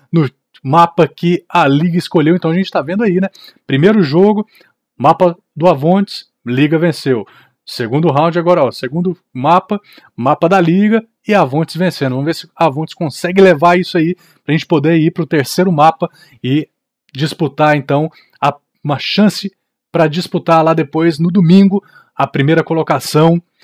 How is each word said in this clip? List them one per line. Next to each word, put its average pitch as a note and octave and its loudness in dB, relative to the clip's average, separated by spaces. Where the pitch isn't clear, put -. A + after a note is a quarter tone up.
no D#3 0
mapa E3+ 2
que - -4
a E3+ 0
Liga D#3 0
escolheu, D#3+ 0
então E3+ -2
a - -2
gente F#3 -2
tá F3 -4
vendo F3 -6
aí, F#3 0
né? F#3+ -4
Primeiro F#3 2
jogo, G3 2
mapa E3 2
do D#3 0
Avontes, E3+ -2
Liga C#3+ 0
venceu. C#3+ -2
Segundo C3 -2
round D#3 0
agora, E3+ 2
ó, - 0
segundo E3 -6
mapa, E3+ -2
mapa D3 0
da G3 2
Liga G#3 0
e G#3 -2
Avontes D#3+ -2
vencendo. D#3 -4
Vamos C3+ -4
ver D#3+ -4
se - -18
Avontes D#3 -4
consegue F3 -6
levar F3 4
isso F3+ -4
aí E3+ 0
pra - -4
gente D#3 -2
poder D#3+ 0
ir D#3+ 2
pro E3 -6
terceiro E3 -2
mapa D#3+ 0
e C#3 -2
disputar, D3+ -2
então, D3 -2
a, C#3+ -2
uma D3 -4
chance - -2
pra E3 0
disputar E3 -2
lá D#3+ 2
depois, D#3+ -2
no F3 0
domingo, F#3+ 4
a C3+ -2
primeira D3 0
colocação D#3+ 0